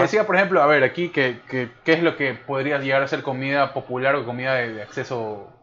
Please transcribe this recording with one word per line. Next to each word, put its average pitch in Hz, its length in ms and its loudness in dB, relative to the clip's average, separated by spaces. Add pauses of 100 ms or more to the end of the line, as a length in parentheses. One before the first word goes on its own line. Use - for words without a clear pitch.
decía, 214 240 2
por 185 100 2
ejemplo, 185 260 4
a 143 40 6
ver, 143 180 6
aquí, 165 260 -2
que, 127 380 0
que, 123 220 -4 (140)
¿qué 160 100 6
es 170 80 2
lo 156 140 2
que 131 180 -2
podría 135 440 -4
llegar 135 240 2
a 135 60 -2
ser 139 140 -4
comida 135 520 -2
popular 131 420 -2
o 127 80 -2
comida 127 300 -4
de, 117 200 -2
de 107 80 -10
acceso 110 680 -8 (140)